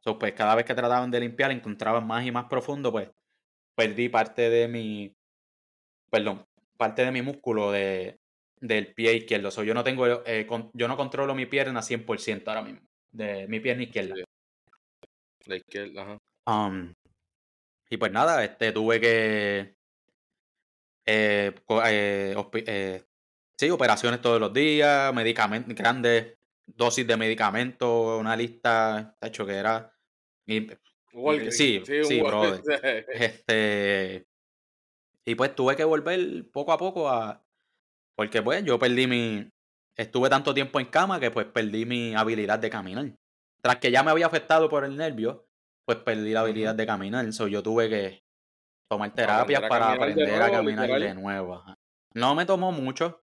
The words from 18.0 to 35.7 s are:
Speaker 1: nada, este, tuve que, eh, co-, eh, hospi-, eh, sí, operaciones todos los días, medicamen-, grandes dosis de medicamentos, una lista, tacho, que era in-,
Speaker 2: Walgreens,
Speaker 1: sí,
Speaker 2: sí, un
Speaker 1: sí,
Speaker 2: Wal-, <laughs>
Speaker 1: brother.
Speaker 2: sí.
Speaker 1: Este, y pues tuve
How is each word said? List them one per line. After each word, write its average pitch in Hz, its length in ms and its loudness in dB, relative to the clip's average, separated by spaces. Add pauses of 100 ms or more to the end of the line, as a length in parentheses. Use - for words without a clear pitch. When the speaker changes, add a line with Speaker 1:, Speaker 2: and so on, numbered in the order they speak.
Speaker 1:
nada, 135 320 2
este, 110 280 -2
tuve 110 280 2
que, 107 760 0 (1300)
eh, 104 480 2 (120)
co-, 113 200 2
eh, 101 500 0
hospi-, 107 320 -6
eh, 95 360 -4 (540)
sí, 147 120 2
operaciones 120 520 2
todos 117 180 4
los 104 140 -2
días, 147 600 4
medicamen-, 113 520 0 (100)
grandes 117 640 2 (300)
dosis 120 400 0
de 113 100 4
medicamentos, 113 1000 0
una 110 160 0
lista, 113 840 0
tacho, 113 260 -8
que 98 100 -6
era 113 380 -2 (540)
in-, 110 300 -4 (360)
Speaker 2:
Walgreens, 123 420 -2
Speaker 1:
sí, 120 280 4
Speaker 2:
sí, 143 180 -2
un 151 60 2
Speaker 1:
sí, 123 140 2
Speaker 2:
Wal-, 104 140 2
<laughs> 101 280 2
Speaker 1:
brother. - 0 -
Speaker 2:
sí. 147 80 -2 (420)
Speaker 1:
Este, 104 1120 0 (1000)
y 117 100 -2
pues 135 200 0
tuve 135 200 2